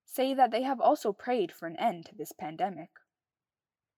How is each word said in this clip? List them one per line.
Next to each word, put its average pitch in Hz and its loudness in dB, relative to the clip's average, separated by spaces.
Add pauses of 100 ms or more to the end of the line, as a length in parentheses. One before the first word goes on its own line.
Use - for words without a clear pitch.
say 269 -2
that 254 6
they 226 0
have 262 -2
also 233 2
prayed 226 -2
for - -12
an 165 -8
end 180 -2
to - -20
this 151 -10
pandemic. 160 -6 (1080)